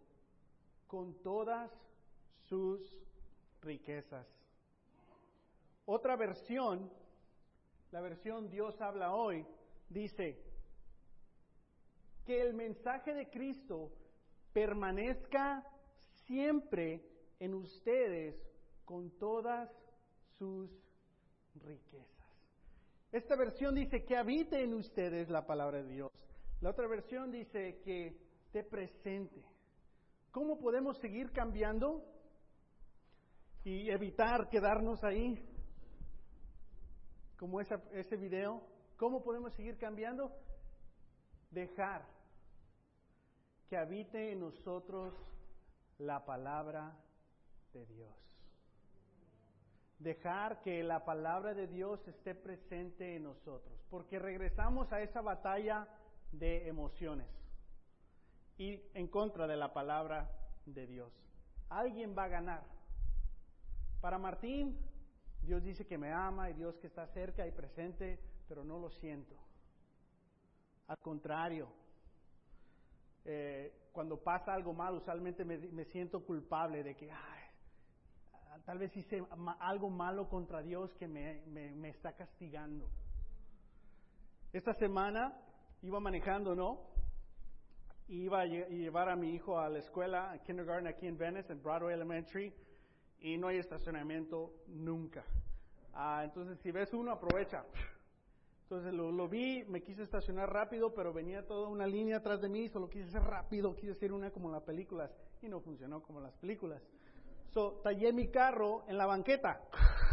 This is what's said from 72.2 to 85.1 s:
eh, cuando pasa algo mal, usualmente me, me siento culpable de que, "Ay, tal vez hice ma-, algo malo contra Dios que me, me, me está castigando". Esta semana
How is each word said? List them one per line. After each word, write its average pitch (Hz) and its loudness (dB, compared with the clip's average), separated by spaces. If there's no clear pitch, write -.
eh, 143 -6
cuando 156 -4
pasa 180 0
algo 175 -2
mal, 180 -2
usualmente 175 -4
me, 170 -4
me 160 -6
siento 180 -4
culpable 156 0
de 143 -6
que, 151 -14
"Ay, - -14
tal 180 -6
vez 190 -4
hice 190 -4
ma-, 175 -4
algo 196 0
malo 185 -2
contra 170 -4
Dios 175 -4
que 170 -8
me, 151 -6
me, 147 -10
me 156 -8
está 156 -10
castigando". 151 -6
Esta 208 0
semana 208 2